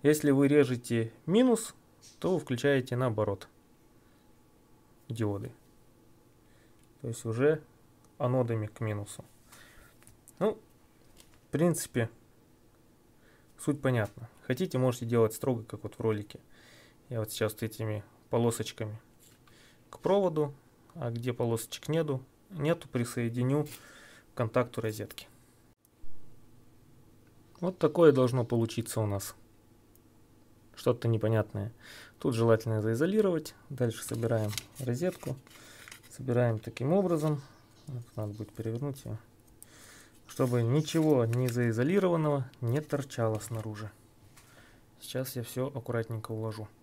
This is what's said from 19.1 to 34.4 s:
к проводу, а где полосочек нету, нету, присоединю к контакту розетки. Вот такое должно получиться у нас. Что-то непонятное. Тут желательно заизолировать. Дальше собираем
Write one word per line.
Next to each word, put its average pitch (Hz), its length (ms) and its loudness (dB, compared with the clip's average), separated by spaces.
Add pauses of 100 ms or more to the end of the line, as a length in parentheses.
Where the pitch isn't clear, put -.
к - 100 -18
проводу, 160 540 2 (420)
а 123 160 -6
где 117 220 -4
полосочек - 540 -4
нету, 147 340 -2 (280)
нету, 170 400 -2
присоединю 123 760 0
к 151 60 -6 (680)
контакту 120 460 -2
розетки. 107 460 -8 (2250)
Вот 185 160 -4
такое 165 340 8
должно 127 320 4
получиться 113 560 -2
у 107 60 2
нас. 101 300 -4 (1400)
Что-то 123 340 0
непонятное. 110 640 0 (460)
Тут - 140 0
желательно 113 480 2
заизолировать. 160 720 0 (160)
Дальше 123 320 -2
собираем 113 480 -2 (300)